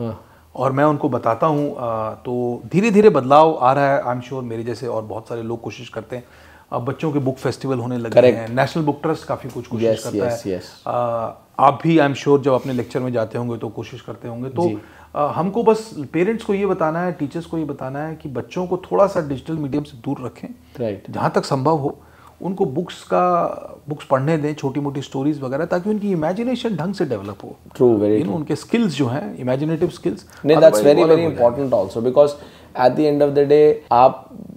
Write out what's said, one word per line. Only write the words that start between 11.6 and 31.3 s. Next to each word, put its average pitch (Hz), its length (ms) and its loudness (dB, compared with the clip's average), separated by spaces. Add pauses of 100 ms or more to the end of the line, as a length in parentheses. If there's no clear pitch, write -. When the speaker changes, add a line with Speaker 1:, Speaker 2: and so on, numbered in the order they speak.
Speaker 2:
भी, 160 140 2
I'm 143 180 2
sure, 143 260 2
जब 135 120 2
अपने 127 200 -2
लेक्चर 123 260 -6
में 127 140 -4
जाते 113 240 -4
होंगे, 120 200 -6
तो 117 120 -10
कोशिश 113 320 -14
करते - 260 -16
होंगे। 120 220 -10
तो, 165 180 -2
Speaker 1:
जी। 107 100 -4 (380)
Speaker 2:
आ, 147 120 0
हमको 180 360 -2
बस 214 320 0 (180)
पेरेंट्स 208 300 0
को 214 100 -2
ये 196 120 0
बताना 165 360 -2
है, 180 100 -4
टीचर्स 165 340 -8
को - 120 -8
ये 160 80 -4
बताना 139 340 -10
है 156 160 -10
कि 156 140 -14
बच्चों 139 380 -6
को 180 100 -2
थोड़ा 185 300 2
सा 180 200 -4
डिजिटल 139 260 -8
मीडियम 147 300 -4
से 135 140 -16
दूर 123 280 -8
रखें। - 220 -14 (320)
Speaker 1:
राइट। 113 300 -6
Speaker 2:
जहाँ 120 260 -2
तक 170 100 0
संभव 143 320 0
हो, 139 220 -6 (420)
उनको 190 240 -4
बुक्स 156 380 -6
का, 180 440 0 (420)
बुक्स 151 160 -10
पढ़ने 139 320 2
दें, 147 160 -2
छोटी-मोटी 143 480 -4
स्टोरीज 139 400 -4
वगैरह, 135 240 -4
ताकि 180 240 -2
उनकी 208 220 -2
इमेजिनेशन 208 640 -2
ढंग 165 180 -4
से 190 120 -2
डेवलप 104 380 -6
हो। - 120 -16 (120)
Speaker 1:
True, - 220 4
very 110 120 4
Speaker 2:
You 104 100 4
know, 107 120 2
Speaker 1:
true। 190 120 -2
Speaker 2:
उनके 151 200 -4
स्किल्स 220 380 0
जो 135 140 0
हैं, 147 300 -6
इमेजिनेटिव 151 520 -2
स्किल्स, - 360 -6 (200)
Speaker 1:
नहीं, 151 120 6
that's 156 180 8
Speaker 2:
otherwise 143 180 6
Speaker 1:
very, 165 140 6
Speaker 2:
वो 160 60 8
अलग 156 40 8
Speaker 1:
very 156 240 -2